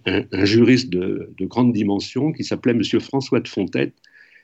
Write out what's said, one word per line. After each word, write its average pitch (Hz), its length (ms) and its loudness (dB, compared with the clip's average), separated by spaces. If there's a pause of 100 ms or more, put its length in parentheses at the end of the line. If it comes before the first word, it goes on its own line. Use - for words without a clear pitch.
un, 95 240 0
un 95 140 0
juriste 117 460 4
de, 95 480 -4
de 92 80 -4
grande 120 260 2
dimension, 107 600 -2
qui 104 120 -8
s'appelait 135 300 -2
Monsieur 110 260 0
François 131 400 -2
de - 80 -8
Fontaine, 85 440 -4 (520)